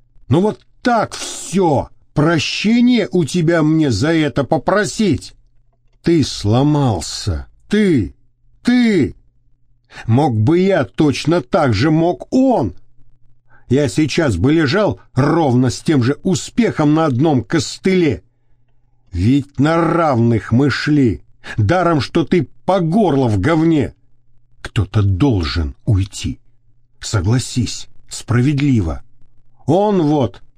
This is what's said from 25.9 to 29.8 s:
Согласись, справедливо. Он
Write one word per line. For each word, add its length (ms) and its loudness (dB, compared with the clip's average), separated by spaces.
Согласись, 880 -4
справедливо. 920 -2
Он 360 2